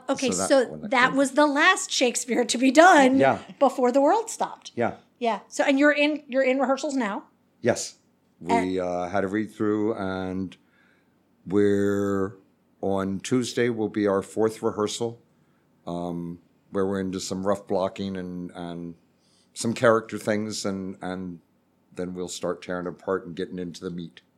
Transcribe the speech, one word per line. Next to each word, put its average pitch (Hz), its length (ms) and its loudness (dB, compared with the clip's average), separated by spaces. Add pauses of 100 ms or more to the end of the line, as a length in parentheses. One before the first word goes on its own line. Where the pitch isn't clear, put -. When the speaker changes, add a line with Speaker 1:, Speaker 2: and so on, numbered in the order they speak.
Speaker 1:
okay, 269 220 -2
Speaker 2:
So 180 80 -2
that 190 100 0
Speaker 1:
so 262 180 4
Speaker 2:
one - 140 -12
that 214 100 -8
Speaker 1:
that 254 200 4
Speaker 2:
came. 269 60 -6
Speaker 1:
was 269 140 2
the 294 140 4
last 320 440 2
Shakespeare 240 540 0
to 240 140 -2
be 262 120 4
done 277 480 8
Speaker 2:
Yeah. 135 200 4 (220)
Speaker 1:
before 247 340 2
the 277 80 4
world 370 280 2
stopped. - 460 -8
Speaker 2:
Yeah. 117 200 -2 (240)
Speaker 1:
Yeah. 220 280 -2
So, - 160 -4
and 269 160 2
you're 294 140 6
in, 294 340 0
you're 262 160 0
in 262 160 2
rehearsals 269 360 -2
now? 240 280 -2 (380)
Speaker 2:
Yes. - 340 -2 (460)
We, 82 120 -2
Speaker 1:
And 92 260 0
Speaker 2:
uh, 90 280 -2
had 95 160 -2
a 95 60 -2
read 104 240 -2
through, 107 400 0
and 95 640 -6 (880)
we're 101 880 0 (480)
on 98 380 -2
Tuesday 123 500 0
will 110 200 -2
be 104 180 0
our 98 140 2
fourth 110 400 -2
rehearsal, 110 600 -4 (680)
um, 87 520 -8 (320)
where 98 140 -2
we're 98 140 -2
into 95 200 -4
some 95 260 -6
rough 101 220 -2
blocking 95 500 -4
and, 90 340 -10
and 85 440 -12 (580)
some 117 200 -4
character 110 440 2
things, 107 480 -4
and, 95 360 -6
and 92 380 -10 (560)
then 90 180 -6
we'll 90 140 -8
start 87 340 -6
tearing 90 240 -6
it 90 40 -4
apart 92 360 -4
and 85 100 -14
getting 92 240 -8
into 90 220 -10
the 92 100 -8
meat. 85 300 -12 (160)